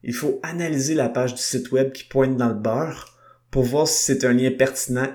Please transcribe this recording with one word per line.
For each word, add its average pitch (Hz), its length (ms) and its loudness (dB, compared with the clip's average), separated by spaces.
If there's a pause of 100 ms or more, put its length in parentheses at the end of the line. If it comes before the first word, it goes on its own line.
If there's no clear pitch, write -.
il 120 60 -4
faut 131 300 -2
analyser 160 500 -2
la 135 160 0
page 123 240 -2
du - 80 -8
site - 300 -4
web 131 200 2
qui - 120 -14
pointe 131 340 2
dans 120 120 2
le 113 40 -2
beurre 117 640 -4 (320)
pour 135 140 2
voir 143 240 2
si - 160 0
c'est 135 200 0
un 123 100 4
lien 127 180 4
pertinent 131 640 0